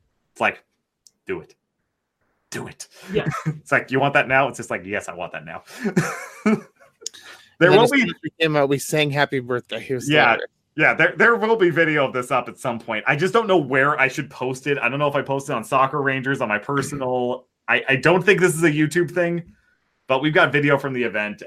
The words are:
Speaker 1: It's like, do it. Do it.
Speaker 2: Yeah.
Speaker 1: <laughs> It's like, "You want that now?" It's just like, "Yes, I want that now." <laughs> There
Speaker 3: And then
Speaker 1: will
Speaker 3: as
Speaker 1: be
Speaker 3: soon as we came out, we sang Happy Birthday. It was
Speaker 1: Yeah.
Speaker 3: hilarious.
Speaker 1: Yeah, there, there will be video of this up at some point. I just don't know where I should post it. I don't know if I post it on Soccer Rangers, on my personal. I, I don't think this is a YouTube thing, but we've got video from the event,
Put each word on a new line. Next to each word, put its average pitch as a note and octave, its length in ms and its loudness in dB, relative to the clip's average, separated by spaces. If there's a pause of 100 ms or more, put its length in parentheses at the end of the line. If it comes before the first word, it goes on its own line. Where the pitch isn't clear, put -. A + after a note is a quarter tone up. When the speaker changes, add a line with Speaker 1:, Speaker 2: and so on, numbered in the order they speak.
(320)
Speaker 1:
It's - 80 -12
like, G#2+ 220 0 (640)
do F2 140 -6
it. - 160 -20 (960)
Do - 180 -10
it. - 180 -18 (260)
Speaker 2:
Yeah. G#3 140 -4 (100)
Speaker 1:
<laughs> - 100 -12
It's D#3 260 -8
like, B2 180 0
"You C3 80 0
want C#3+ 160 2
that D3 140 2
now?" C3+ 180 2
It's A#2 120 -8
just A#2 120 -10
like, G2 160 -8
"Yes, G2 220 -6
I F2 60 -12
want F2 180 -10
that D#2 120 -12
now." E2 200 -14 (800)
<laughs> - 0 - (1120)
There E3+ 100 6
Speaker 3:
And F#3 60 8
then G3 40 8
Speaker 1:
will A#3+ 60 6
Speaker 3:
as B3 60 2
Speaker 1:
be C#4 100 2
Speaker 3:
soon A3+ 100 2
as - 120 -8
we D#3 80 -10 (100)
came D#3 160 2
out, C#3 140 4
we C#3+ 80 2
sang D3+ 320 0
Happy C#3 300 0
Birthday. A#2+ 460 -6
It C3 80 -4
was B2 140 -4
Speaker 1:
Yeah. D3 220 4
Speaker 3:
hilarious. - 160 0 (300)
Speaker 1:
Yeah, C#3 180 4
there, E3+ 200 2
there A3+ 220 4
will A3 200 0
be F3 120 4
video D3+ 380 2
of A2+ 80 -6
this B2 160 -6
up B2 180 0
at A2+ 80 -14
some A#2+ 220 -6
point. A2 280 -6
I C#3 100 2
just F#3 180 0
don't A3+ 120 2
know F#3 120 4
where C3+ 420 2
I C3 80 4
should C#3+ 220 -8
post C3 360 -8
it. C#3+ 120 0
I A#2 100 -2
don't C3+ 100 -4
know D3 100 0
if C#3 80 -2
I C#3 40 0
post C#3 300 -4
it - 20 -6
on A2+ 100 -4
Soccer C3+ 380 0
Rangers, C3+ 400 -2
on A#2 80 -2
my G#2 100 0
personal. B2+ 880 -4 (200)
I, A#2 180 0
I C3+ 100 2
don't D#3+ 280 4
think F#3 160 4
this F3 140 4
is D#3+ 80 -4
a E3 80 4
YouTube D#3 400 0
thing, E3+ 420 -4 (540)
but C3 160 0
we've D#3 100 0
got D#3+ 200 4
video C#3+ 260 2
from C#3 160 -6
the B2 80 -2
event, G#2 440 -4